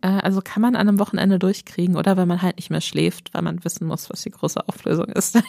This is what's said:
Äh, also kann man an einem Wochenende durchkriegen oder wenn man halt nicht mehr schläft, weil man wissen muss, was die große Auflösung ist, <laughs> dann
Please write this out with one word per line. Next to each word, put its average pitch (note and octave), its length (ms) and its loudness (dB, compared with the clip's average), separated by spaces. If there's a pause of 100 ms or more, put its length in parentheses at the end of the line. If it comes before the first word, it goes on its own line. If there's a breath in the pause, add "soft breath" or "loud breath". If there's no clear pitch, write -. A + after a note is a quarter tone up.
Äh, F#3 60 0
also F#3+ 340 2
kann - 200 -2
man B3 140 4
an G#3 120 4
einem G3+ 100 4
Wochenende G3 400 2
durchkriegen F3+ 580 0
oder F#3 200 2
wenn F3+ 120 2
man F3 140 0
halt F3+ 140 0
nicht - 140 -10
mehr D#3+ 100 -2
schläft, - 540 -2
weil E3+ 80 -4
man E3+ 220 -4
wissen E3+ 220 -6
muss, D#3+ 240 -6
was - 120 -12
die - 80 -10
große - 380 -6
Auflösung - 380 -4
ist, - 280 -4
<laughs> - 0 -
dann A#3 140 6